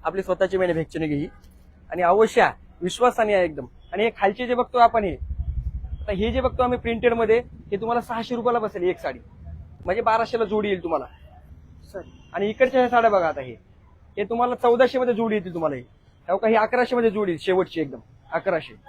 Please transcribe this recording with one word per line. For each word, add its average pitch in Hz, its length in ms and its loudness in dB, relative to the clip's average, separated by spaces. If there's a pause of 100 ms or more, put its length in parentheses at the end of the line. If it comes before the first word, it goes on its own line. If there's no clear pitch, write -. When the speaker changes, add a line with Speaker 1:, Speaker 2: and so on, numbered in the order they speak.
Speaker 1:
आपली 185 200 -4
स्वतःची 185 340 0
मॅन्युफॅक्चरिंग 160 540 -2
आहे 143 100 -2
ही. 160 60 -6 (640)
आणि 170 100 -4
अवश्य 208 400 4
आहे, 151 100 6 (300)
विश्वासाने 226 520 2
आहे 185 120 4
एकदम. 143 200 -8 (280)
आणि 202 100 0
हे 226 140 2
खालचे 208 300 0
जे 247 60 -2
बघतो 240 240 -2
आपण 233 260 6
हे, 165 120 -4 (840)
आता 208 100 -6
हे 208 200 -2
जे 254 100 -2
बघतो 254 220 0
आम्ही 247 160 0
प्रिंटेड 233 340 0
मध्ये, 226 260 2 (320)
हे 202 60 -2
तुम्हाला 233 240 -2
सहाशे 233 340 -6
रुपयाला 233 240 0
बसेल 202 240 -4
एक 180 160 -2
साडी, 131 200 -8 (680)
म्हणजे 190 160 -2
बाराशे 226 380 0
ला 220 60 2
जोडी 208 220 0
येईल 185 160 -2
तुम्हाला. 156 220 -2 (880)
Speaker 2:
सॉरी. - 400 -18
Speaker 1:
आणि 196 160 -2
इकडच्या 254 300 2
ह्या 247 100 4
साड्या 233 200 4
बघा 185 180 4
आता 143 140 -4
हे, 127 120 -12 (640)
हे 202 60 -2
तुम्हाला 240 320 -2
चौदाशे 247 440 4
मध्ये 247 140 2
जोडी 214 220 0
येतील 185 180 -6
तुम्हाला 156 220 -2
हे. 123 60 -10 (480)
हो 190 80 0
का, 220 100 0
ही 226 80 4
अकराशे 240 400 2
मध्ये 226 160 4
जोडी 196 200 -2
येईल 156 100 -4
शेवटची 180 400 0
एकदम, 131 180 -6 (340)
अकराशे. 165 560 -4